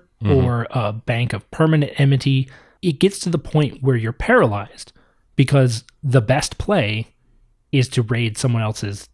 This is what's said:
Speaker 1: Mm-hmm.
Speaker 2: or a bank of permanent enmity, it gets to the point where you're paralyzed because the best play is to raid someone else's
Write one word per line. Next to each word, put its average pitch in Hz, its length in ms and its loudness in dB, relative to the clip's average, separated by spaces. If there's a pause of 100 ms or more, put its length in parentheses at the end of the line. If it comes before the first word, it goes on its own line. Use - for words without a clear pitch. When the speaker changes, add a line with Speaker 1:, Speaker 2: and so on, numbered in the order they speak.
(240)
Speaker 1:
Mm-hmm. 131 220 4
Speaker 2:
or 120 240 0
a 107 240 -2
bank 117 400 -2
of - 160 -8
permanent 156 500 2
enmity, 139 480 2 (360)
it 165 160 -2
gets 196 220 2
to 180 100 -6
the 165 80 -2
point - 420 -2
where 131 140 2
you're 113 180 -2
paralyzed 123 800 0 (420)
because 131 480 2 (200)
the 131 180 2
best 127 380 -2
play 110 480 -2 (640)
is 131 180 2
to 123 140 0
raid 113 340 -4
someone 117 240 -2
else's 104 520 -6